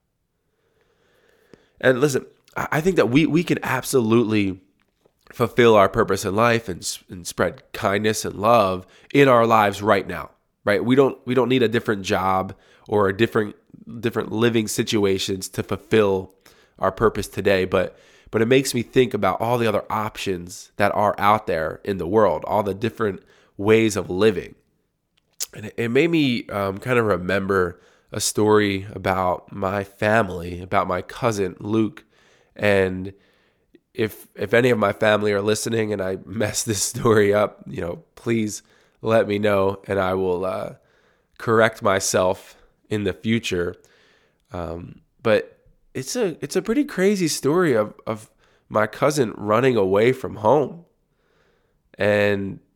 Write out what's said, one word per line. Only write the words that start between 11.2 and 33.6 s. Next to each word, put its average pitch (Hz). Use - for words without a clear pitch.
we 123
don't 123
need 127
a 107
different 110
job 95
or 104
a 98
different, 107
different 110
living 113
situations 98
to -
fulfill 98
our 95
purpose 107
today. 95
But, 92
but 110
it 113
makes 135
me 120
think 123
about 98
all 117
the 117
other 104
options 98
that 101
are 101
out 104
there 80
in 98
the 85
world, 95
all 104
the 98
different 104
ways 107
of 87
living. 95
And 107
it, -
it 117
made 143
me, 143
um, 98
kind 123
of 113
remember 92
a 117
story 104
about 92
my 98
family, 92
about 92
my 90
cousin 101
Luke. 107
And 95